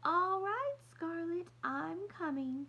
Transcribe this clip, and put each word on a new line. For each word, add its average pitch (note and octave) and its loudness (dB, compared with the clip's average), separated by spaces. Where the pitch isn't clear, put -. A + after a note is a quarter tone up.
All F4+ 4
right, B4+ 0
Scarlett, E4 -4
I'm D4+ -2
coming C#4 -2